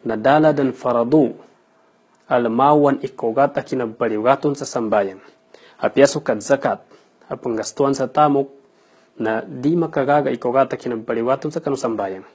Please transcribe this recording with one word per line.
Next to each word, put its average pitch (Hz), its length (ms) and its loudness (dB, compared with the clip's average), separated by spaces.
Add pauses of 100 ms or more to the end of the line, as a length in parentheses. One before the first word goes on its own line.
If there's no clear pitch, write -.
na 117 140 -2
dala 151 340 4
dan 139 200 0
faradu, 123 600 2 (960)
almawan 135 720 4
ikogat 135 560 -2
a 135 60 -4
kinabaliwgaton 120 920 -2
sa 139 140 -8
sambayan. 101 500 -2 (640)
Apiaso 139 420 2
kad 107 220 -4
zakat, 135 400 -2 (460)
a - 80 -6
penggastuan 131 580 -2
sa 135 100 -4
tamok 139 460 0 (680)
na 110 240 -2
di 143 320 -4
makagaga 147 560 0
ikogat 127 440 0
a - 40 -8
kinabaliwgaton 120 720 -4
sa 156 140 -8
kanu 135 160 -4
sambayan. 98 560 -6